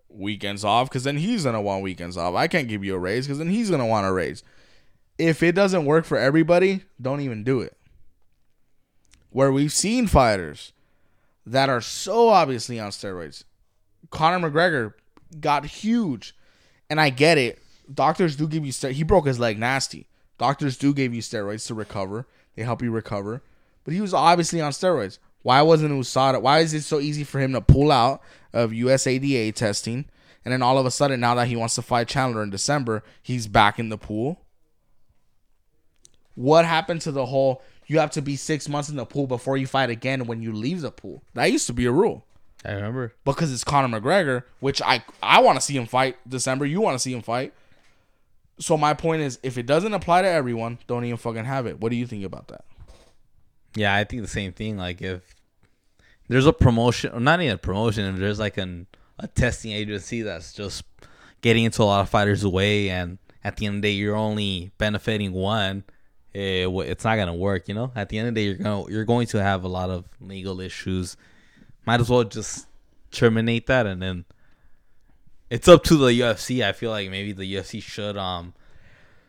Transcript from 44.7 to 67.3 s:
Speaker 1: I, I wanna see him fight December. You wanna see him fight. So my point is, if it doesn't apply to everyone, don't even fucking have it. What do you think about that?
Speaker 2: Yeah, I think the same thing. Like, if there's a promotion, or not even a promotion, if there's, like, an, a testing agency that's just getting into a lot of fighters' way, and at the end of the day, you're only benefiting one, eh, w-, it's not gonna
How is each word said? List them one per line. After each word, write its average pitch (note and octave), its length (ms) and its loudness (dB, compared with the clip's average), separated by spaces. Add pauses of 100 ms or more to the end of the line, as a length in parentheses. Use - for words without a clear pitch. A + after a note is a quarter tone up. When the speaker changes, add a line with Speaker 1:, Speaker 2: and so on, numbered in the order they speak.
Speaker 1:
I, A#2+ 240 2 (180)
I D3+ 200 8
wanna E3+ 180 6
see C#3 160 -2
him A#2+ 80 -2
fight C3 320 0 (100)
December. C3 380 -2
You D#3 160 -2
wanna D#3+ 180 0
see B2+ 140 -4
him A#2+ 80 -6
fight. B2 320 -4 (1080)
So D#3+ 200 0
my D3+ 160 2
point D#3+ 260 -2
is, C3+ 220 -4
if B2+ 160 -6
it A#2 80 -6
doesn't E3+ 260 2
apply F3+ 300 2
to G3 60 2
everyone, A#2+ 580 -2
don't A#2+ 180 -4
even A#2+ 140 -4
fucking A2+ 260 -6
have C3+ 220 -4
it. E2+ 140 -8
What A2+ 100 -2
do A#2+ 60 0
you A#2+ 100 -2
think G#2+ 180 -8
about - 240 -12
that? - 160 -18 (1080)
Speaker 2:
Yeah, G2+ 200 2
I G#2 100 2
think A#2+ 180 -8
the F#2 60 -10
same G2 240 -6
thing. G#2+ 260 -8
Like, F2+ 240 -8
if F#2 320 -10 (920)
there's C3 180 4
a D#3+ 60 8
promotion, A#2+ 600 4
or A#2+ 80 -8
not D#3+ 220 2
even A#2+ 120 0
a F2 40 -6
promotion, G#2 460 -2
if F#2+ 160 -4
there's, G#2 180 -2
like, G#2+ 180 -4
an, F2+ 300 -8 (320)
a - 80 -12
testing A2+ 460 -2
agency G#2 500 -6
that's E2+ 300 -10
just - 320 -10 (560)
getting A#2 240 4
into A2+ 180 2
a - 20 8
lot G2+ 160 6
of F#2+ 80 0
fighters' G2+ 380 2
way, G2 440 2
and F2+ 280 -4 (240)
at G#2 140 -6
the G#2+ 100 -4
end G2+ 100 -4
of G2+ 60 -4
the G#2 60 0
day, G2+ 60 0
you're G#2 200 -2
only G#2 640 -2
benefiting G#2 540 -2
one, G2 500 -2 (540)
eh, F#2+ 260 -2
w-, F2+ 260 -2
it's F#2 160 -6
not A2+ 120 2
gonna F2 180 -2